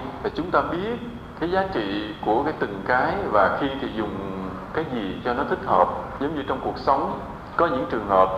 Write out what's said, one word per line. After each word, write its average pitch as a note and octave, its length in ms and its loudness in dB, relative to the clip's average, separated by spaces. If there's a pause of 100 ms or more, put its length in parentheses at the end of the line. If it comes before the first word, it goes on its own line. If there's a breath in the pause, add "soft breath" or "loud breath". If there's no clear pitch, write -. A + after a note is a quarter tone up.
(240)
là - 120 -2
chúng E3+ 160 -2
ta D#3 100 6
biết F3+ 360 -2 (420)
cái E3 120 -2
giá F#3+ 120 2 (100)
trị G#2 420 -4 (100)
của A2 180 4
cái D3+ 160 0
từng G2+ 280 -2
cái C3+ 280 2 (160)
và G2+ 280 4
khi C#3+ 80 0 (140)
thì B2+ 120 -4
dùng G#2 220 -4 (580)
cái D#3 200 -2
gì G2 320 -4
cho B2 80 0
nó C3+ 160 -2
thích F#3+ 160 0
hợp. - 220 6 (320)
Giống D3 160 0
như C#3 120 -2
trong C3+ 160 -2
cuộc - 140 -2
sống, D3 420 2 (360)
có E3+ 120 4
những B3+ 220 0
trường B2+ 180 -2
hợp F#2+ 300 8